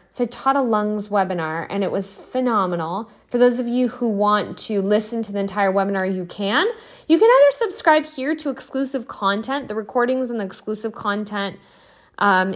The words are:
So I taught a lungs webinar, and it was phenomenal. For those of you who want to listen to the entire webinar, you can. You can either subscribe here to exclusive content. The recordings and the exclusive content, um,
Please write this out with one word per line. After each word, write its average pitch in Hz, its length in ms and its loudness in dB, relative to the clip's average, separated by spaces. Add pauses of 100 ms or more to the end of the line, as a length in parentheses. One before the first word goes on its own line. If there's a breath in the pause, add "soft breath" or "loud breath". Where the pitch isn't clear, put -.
So - 140 -4
I 233 40 -2
taught 269 280 0
a 277 60 2
lungs 214 480 0
webinar, 175 600 -2
and 202 140 -2
it 175 80 -2
was 185 240 -4
phenomenal. 196 920 -2 (180 soft breath)
For 247 100 -4
those 240 220 4
of 240 80 -2
you 247 200 2
who 240 220 -2
want 208 500 2
to 208 220 -2
listen 220 420 0
to 202 80 -10
the 202 80 -4
entire 196 320 0
webinar, 196 400 0
you 185 140 -4
can. 208 400 -2 (420 loud breath)
You 311 120 6
can 453 100 6
either 554 220 8
subscribe 320 540 2
here 285 300 -4
to 302 140 -6
exclusive 262 580 -4
content. 247 600 -4
The 208 80 -6
recordings 240 540 -2
and 240 100 -4
the 202 60 -4
exclusive 214 480 -8
content, 202 640 -6 (640 soft breath)
um, 190 340 2